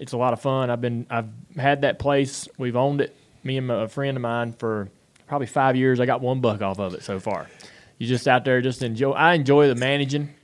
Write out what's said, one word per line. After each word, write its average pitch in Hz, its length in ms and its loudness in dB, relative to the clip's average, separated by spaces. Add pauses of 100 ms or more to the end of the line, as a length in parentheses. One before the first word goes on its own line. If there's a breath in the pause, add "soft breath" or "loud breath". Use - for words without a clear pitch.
it's - 120 -14
a 127 40 -4
lot 123 160 2
of 117 80 -4
fun. 131 300 0
I've 120 100 -2
been, 120 300 -4
I've 117 180 -4 (280)
had 139 260 0
that 139 160 0
place. 139 500 -2 (100)
We've 123 180 -4
owned 143 260 2
it, - 120 -6 (300)
me 131 140 -4
and 131 80 -4
my, 110 180 -2
a 110 40 -4
friend 139 280 -4
of 127 60 -6
mine, 117 300 -4
for 107 360 -4 (380)
probably 143 200 -4
five 135 300 2
years. 131 240 4
I 123 60 2
got 123 140 0
one 127 200 -2
buck 107 200 2
off 98 180 -4
of 92 160 -4
it - 80 -12
so 98 180 -6
far. 95 260 -6 (520 soft breath)
You 117 80 -6
just 123 200 0
out 127 180 4
there 127 180 2
just 127 200 -4
enjoy. 123 300 0
I 160 220 6
enjoy 143 340 6
the 127 60 4
managing 143 560 0 (140)